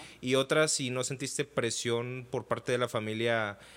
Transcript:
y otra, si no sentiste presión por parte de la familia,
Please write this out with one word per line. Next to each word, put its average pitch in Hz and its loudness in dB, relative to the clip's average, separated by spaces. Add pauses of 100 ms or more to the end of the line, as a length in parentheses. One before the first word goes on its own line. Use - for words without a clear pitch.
(220)
y 127 2
otra, 151 4
si 139 0
no 127 -2
sentiste 139 -4
presión 120 -2
por 120 -2
parte 117 -2
de 123 2
la 123 2
familia, 110 0 (200)